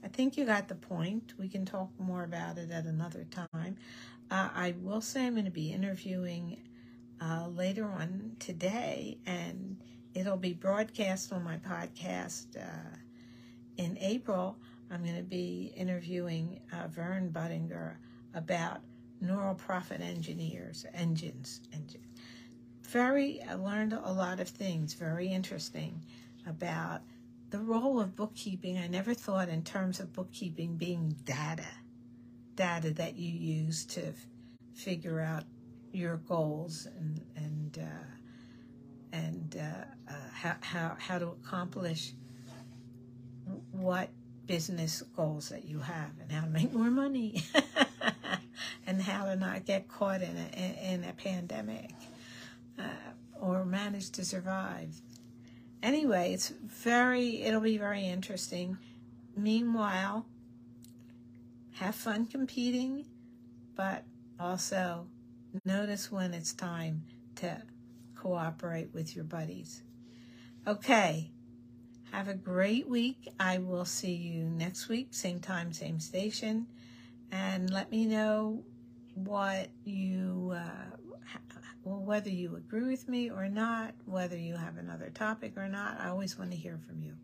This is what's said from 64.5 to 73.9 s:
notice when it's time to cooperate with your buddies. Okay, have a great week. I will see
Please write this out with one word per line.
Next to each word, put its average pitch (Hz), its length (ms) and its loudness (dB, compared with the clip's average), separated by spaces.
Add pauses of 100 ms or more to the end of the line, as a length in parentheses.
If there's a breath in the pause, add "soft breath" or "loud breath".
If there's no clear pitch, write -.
notice 202 480 2
when 185 220 2
it's 165 200 -2
time 165 500 -2 (320 loud breath)
to 170 260 -4 (540)
cooperate 165 800 0
with 160 200 -4
your 165 100 -4
buddies. 160 580 -6 (840 loud breath)
Okay, 202 640 6 (800)
have 196 160 -2
a 196 60 -2
great 190 540 4
week. 247 520 2
I 185 200 6
will 180 260 2
see 180 280 0